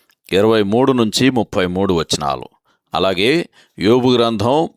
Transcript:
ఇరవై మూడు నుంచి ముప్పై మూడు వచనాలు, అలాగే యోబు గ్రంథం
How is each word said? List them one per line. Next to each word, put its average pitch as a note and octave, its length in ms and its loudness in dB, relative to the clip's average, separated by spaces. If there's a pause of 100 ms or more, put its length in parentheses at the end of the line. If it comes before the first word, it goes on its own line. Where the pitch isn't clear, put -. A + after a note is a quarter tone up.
(300)
ఇరవై G#2+ 320 2
మూడు A#2+ 280 2
నుంచి B2 380 0
ముప్పై G2+ 360 -2
మూడు F#2 280 -2
వచనాలు, D2 560 -4 (440)
అలాగే F#2+ 560 -2 (300)
యోబు A#2+ 300 2
గ్రంథం A#2 680 0